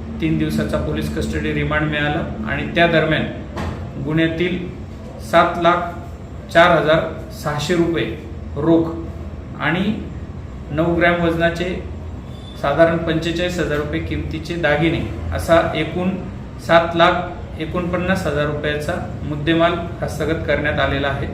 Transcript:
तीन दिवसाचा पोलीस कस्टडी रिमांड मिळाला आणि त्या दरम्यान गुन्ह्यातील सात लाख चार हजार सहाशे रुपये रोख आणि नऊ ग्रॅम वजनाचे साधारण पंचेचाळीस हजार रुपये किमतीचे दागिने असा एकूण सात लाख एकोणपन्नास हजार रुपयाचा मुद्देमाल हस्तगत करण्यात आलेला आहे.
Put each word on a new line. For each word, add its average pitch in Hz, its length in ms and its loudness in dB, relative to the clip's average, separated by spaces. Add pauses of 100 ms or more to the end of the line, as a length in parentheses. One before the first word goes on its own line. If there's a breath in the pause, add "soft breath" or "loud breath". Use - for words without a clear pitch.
(200)
तीन 160 180 2
दिवसाचा 151 400 0
पोलीस 151 380 -2
कस्टडी 151 360 -2
रिमांड 151 380 0
मिळाला 147 600 -2
आणि 143 240 -4
त्या 170 120 6
दरम्यान 156 380 2 (800)
गुन्ह्यातील 165 680 0 (520)
सात 170 420 2
लाख 170 300 2 (600)
चार 170 260 8
हजार 151 520 2
सहाशे 147 440 -2
रुपये 156 420 2 (400)
रोख 165 380 4 (680)
आणि 180 400 0 (680)
नऊ 165 240 2
ग्रॅम 170 280 4
वजनाचे 170 720 0 (680)
साधारण 165 340 6
पंचेचाळीस 170 640 0
हजार 147 200 0
रुपये 151 220 -2
किमतीचे - 540 -4
दागिने 151 840 0
असा 165 380 4
एकूण 180 360 0 (560)
सात 170 280 6
लाख 170 180 6 (480)
एकोणपन्नास 175 680 -2
हजार 147 200 0
रुपयाचा 151 760 -4
मुद्देमाल 160 500 2
हस्तगत 156 760 -2
करण्यात 147 320 0
आलेला 139 300 2
आहे. 127 260 -2